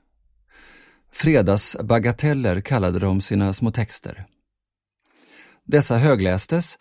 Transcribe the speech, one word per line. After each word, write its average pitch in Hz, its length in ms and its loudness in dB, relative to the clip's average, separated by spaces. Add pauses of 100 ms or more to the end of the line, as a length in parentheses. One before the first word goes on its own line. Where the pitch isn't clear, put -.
(1120)
Fredagsbagateller 113 1500 0
kallade 92 380 0
de 95 220 0
sina 98 320 0
små 113 180 -2
texter. - 540 -8 (1400)
Dessa 143 320 2
höglästes 117 840 0